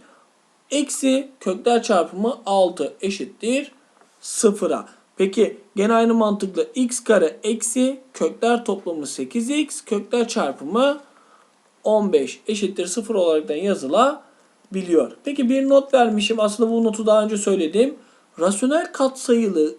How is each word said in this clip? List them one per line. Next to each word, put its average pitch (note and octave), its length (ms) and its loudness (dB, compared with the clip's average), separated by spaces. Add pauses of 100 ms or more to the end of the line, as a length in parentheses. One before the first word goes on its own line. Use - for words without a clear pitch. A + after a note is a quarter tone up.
(720)
eksi C4+ 580 -2 (120)
kökler A#3 420 0
çarpımı G3 640 0
altı F3+ 540 0
eşittir A3+ 720 -4 (480)
sıfıra. F#3 680 -2 (280)
Peki G3 420 0 (180)
gene G#3 160 2
aynı A3+ 220 4
mantıkla G3+ 480 0 (120)
x B3+ 300 -2
kare F3+ 380 2
eksi B3+ 580 -2 (140)
kökler A3+ 500 0
toplamı F3 420 -6
sekiz A3+ 440 -6
x, D4+ 300 -2
kökler A3+ 480 -2
çarpımı G#3 720 -2 (840)
on G#3 280 2
beş C3+ 360 0
eşittir G3+ 380 -4
sıfır A3 280 -6
olaraktan D#3 400 0
yazılabiliyor. F3+ 1700 -2
Peki C#4 260 -2
bir C4+ 180 2
not C4+ 260 4
vermişim. A3 460 2
Aslında G#3+ 300 0
bu A3+ 140 2
notu G#3+ 220 -2
daha G#3+ 180 4
önce G#3+ 120 -2
söyledim. G3 580 0 (460)
Rasyonel B3+ 520 0
katsayılı A3+ 880 0